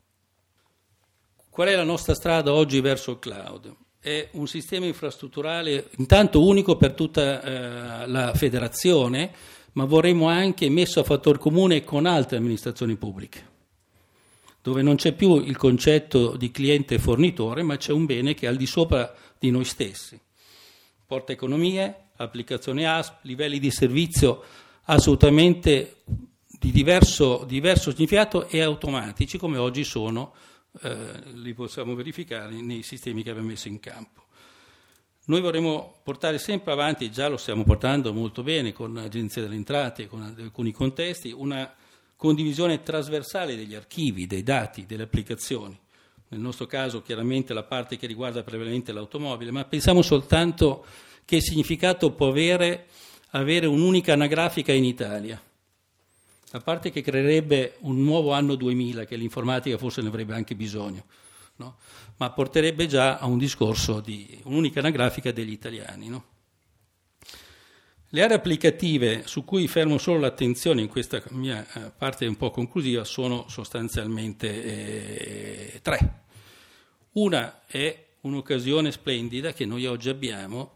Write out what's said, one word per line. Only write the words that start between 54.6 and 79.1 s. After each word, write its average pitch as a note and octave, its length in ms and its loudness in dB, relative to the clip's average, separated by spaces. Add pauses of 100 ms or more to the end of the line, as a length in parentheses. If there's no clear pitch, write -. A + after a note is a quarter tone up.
in C3+ 100 4
Italia, A2 560 -4 (1160)
a A#2+ 40 -10
parte E3 320 -4
che C#3+ 100 -6
creerebbe C#3+ 800 2
un C3+ 240 0
nuovo D3+ 280 2
anno C#3+ 220 2
duemila, B2 520 -2
che A#2+ 100 -12
l'informatica B2 640 -4
forse B2 240 -6
ne G#2+ 80 -4
avrebbe A2 260 -8
anche A2+ 180 -8
bisogno, G2+ 520 -10 (500)
no? B2 220 -18 (400)
Ma B2 120 -4
porterebbe D#3 560 0
già C3+ 320 2
a C3+ 80 -6
un B2 140 0
discorso A2 600 -2
di G#2 440 -14
un'unica C#3+ 360 -2
anagrafica C3 520 -2
degli A2+ 200 -6
italiani, G#2 580 -14
no? A#2+ 160 -12 (1800)
Le D3 120 0
aree A3 140 4
applicative D3+ 920 0
su - 180 -8
cui F#3+ 240 -2
fermo D#3 300 0
solo E3 220 0
l'attenzione B2 600 0
in G#2+ 80 -4
questa - 400 -8
mia, B2+ 440 -8
eh, A2 240 -14
parte C3+ 300 -6
un G#2 100 -4
po' A#2 140 -2
conclusiva B2 520 -4
sono B2 460 -6
sostanzialmente, G#2+ 2250 -10
eh, - 80 -18
tre. - 400 -2 (920)
Una F3 520 0
è D3+ 400 -6 (160)
un'occasione C#3 720 -2
splendida B2 600 -6